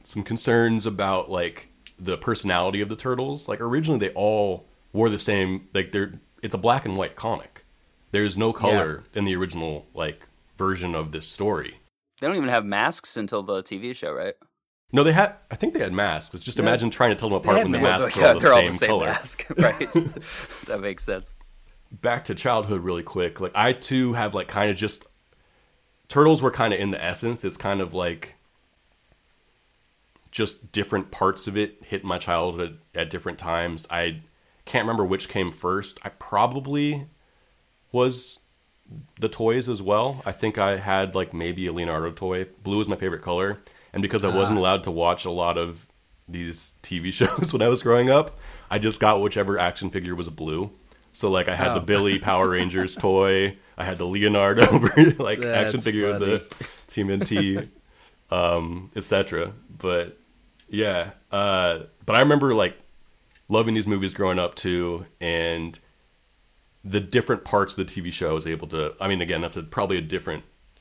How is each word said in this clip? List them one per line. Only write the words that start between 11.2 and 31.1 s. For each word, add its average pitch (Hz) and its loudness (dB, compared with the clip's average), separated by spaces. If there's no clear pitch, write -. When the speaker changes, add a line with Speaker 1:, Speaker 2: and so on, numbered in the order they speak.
Speaker 1:
story. 98 -4
Speaker 3:
They 139 -2
don't 185 -2
even 139 -2
have 117 4
masks 104 -2
until 104 -4
the 95 -4
T - -12
V 120 -10
show, 78 -8
right? 90 -6
Speaker 1:
No, 139 6
they 160 6
had, 196 4
I - -10
think - -2
they - -2
had 95 -2
masks. 90 -2
It's 87 -14
just - -6
Speaker 2:
No, 110 2
Speaker 1:
imagine 113 2
trying 117 4
to 101 2
tell 113 -4
them 95 2
Speaker 2:
they - -12
Speaker 1:
apart 101 6
Speaker 2:
had - 4
Speaker 1:
when 92 2
the - 2
Speaker 2:
masks. 92 4
Speaker 1:
masks 87 -2
Speaker 3:
Yeah, 98 4
Speaker 1:
are - 10
all - 10
the 107 4
Speaker 3:
they're 135 8
all 120 10
Speaker 1:
same 87 2
Speaker 3:
the 90 -4
same 110 0
Speaker 1:
color. 90 0
Speaker 3:
mask, - -6
<laughs> - -6
right? 131 2
<laughs> - -4
That 104 -6
makes 98 -6
sense. 95 -8
Speaker 1:
Back 120 -2
to 95 -4
childhood 107 0
really 87 -2
quick. 85 -4
Like, 92 -6
I 110 4
too 127 0
have, 107 -2
like, 92 -6
kinda 104 2
just, 101 -4
Turtles 151 6
were 127 4
kinda 107 2
in 98 -2
the - -6
essence. 101 -4
It's 92 -4
kind 98 -2
of 87 -4
like 87 -6
just - -6
different 101 -4